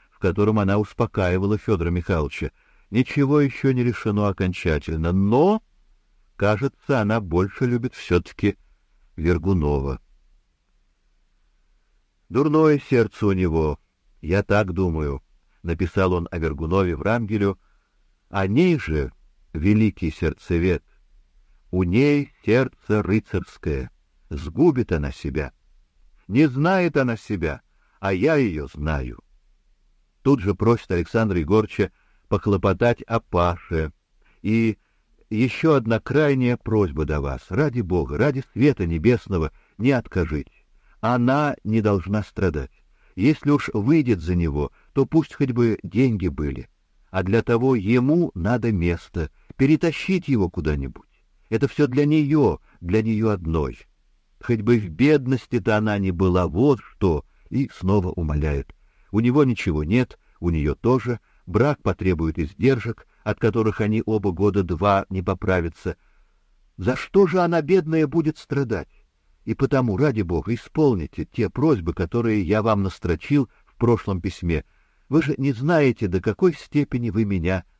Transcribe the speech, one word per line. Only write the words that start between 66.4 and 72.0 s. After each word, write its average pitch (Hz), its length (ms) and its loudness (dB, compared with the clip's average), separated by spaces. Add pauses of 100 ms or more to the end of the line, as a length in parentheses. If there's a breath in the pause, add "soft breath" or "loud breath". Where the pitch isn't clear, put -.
За 233 200 -2
что 196 300 2
же 175 140 0
она, 170 220 2
бедная, 160 440 2
будет 151 300 -2
страдать? 113 520 -4 (560)
И 113 100 -4
потому, 123 420 0
ради 117 260 0
Бога, 85 300 -2
исполните 120 720 -2
те 107 240 -4
просьбы, 110 460 0
которые 110 480 -2